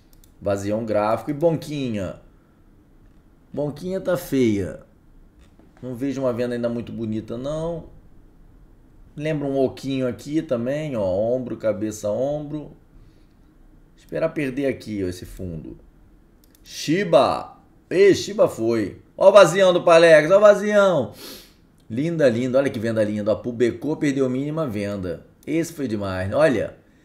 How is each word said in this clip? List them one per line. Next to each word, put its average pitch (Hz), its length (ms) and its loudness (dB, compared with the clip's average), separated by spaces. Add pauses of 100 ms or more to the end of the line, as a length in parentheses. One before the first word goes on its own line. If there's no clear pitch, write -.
(420)
Vazião 101 420 -2
gráfico. 107 460 -2
E 151 40 -2
Bonquinha? 139 840 -4 (1300)
Bonquinha 147 480 -6
tá 185 160 -2
feia. 107 640 0 (1000)
Não 127 140 -12
vejo 127 240 -6
uma 127 140 0
venda 120 220 -4
ainda 120 120 -2
muito 117 240 -6
bonita, 110 460 -8
não. 156 480 -8 (1300)
Lembra 151 320 -4
um 135 160 -2
oquinho 131 440 -2
aqui 143 340 -4
também, 139 540 -4
ó. 107 80 -2
Ombro, 110 540 -2
cabeça, 104 520 -4
ombro. 143 640 -6 (1200)
Esperar 160 340 -6
perder 143 380 -6
aqui, 107 360 -6
ó, 90 40 -4
esse 90 180 -10
fundo. 80 520 -12 (840)
Shiba. 147 960 0 (320)
Ê, 185 240 6
Shiba 202 340 0
foi. 110 540 -2 (160)
Ó 190 120 6
o - 20 8
vazião 190 420 8
do 175 100 0
Palex, 165 480 8
ó 196 60 8
o 202 40 6
vazião. 202 720 4 (760)
Linda, 151 400 2
linda. 120 280 0
Olha 139 120 2
que 117 100 -6
venda 110 240 0
linda. 104 280 -2
Ó, 104 40 2
pubecou, 120 640 -2
perdeu 135 320 0
mínima 147 380 -4
venda. 101 580 -6 (200)
Esse 156 280 -4
foi 135 140 -6
demais, 98 420 -4
né? 113 60 -6
Olha, 135 420 0 (280)